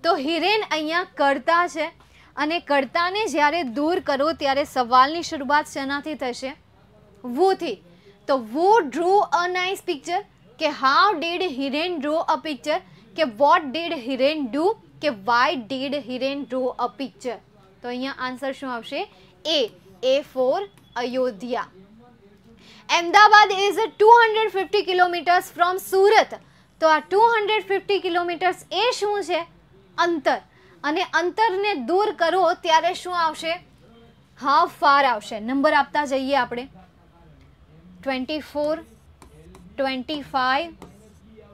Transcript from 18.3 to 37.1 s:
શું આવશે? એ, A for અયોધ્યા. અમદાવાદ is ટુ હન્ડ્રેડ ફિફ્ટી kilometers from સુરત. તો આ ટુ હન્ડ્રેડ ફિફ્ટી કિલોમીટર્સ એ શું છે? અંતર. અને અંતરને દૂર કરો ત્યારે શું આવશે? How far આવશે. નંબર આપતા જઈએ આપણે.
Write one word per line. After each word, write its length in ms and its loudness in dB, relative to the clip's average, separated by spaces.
શું 220 -10
આવશે? 340 -8
એ, 260 0
A 120 2
for 260 0
અયોધ્યા. 680 -6
અમદાવાદ 520 8
is 300 0
ટુ 120 8
હન્ડ્રેડ 400 6
ફિફ્ટી 280 0
kilometers 680 2
from 220 0
સુરત. 560 4
તો 80 4
આ 100 6
ટુ 220 0
હન્ડ્રેડ 480 2
ફિફ્ટી 300 -2
કિલોમીટર્સ 760 -2
એ 260 0
શું 240 -2
છે? 240 -4
અંતર. 420 0
અને 180 -2
અંતરને 720 -2
દૂર 380 0
કરો 420 0
ત્યારે 400 2
શું 260 -6
આવશે? 320 -4
How 260 2
far 380 2
આવશે. 360 -4
નંબર 320 0
આપતા 320 0
જઈએ 320 -2
આપણે. 320 -4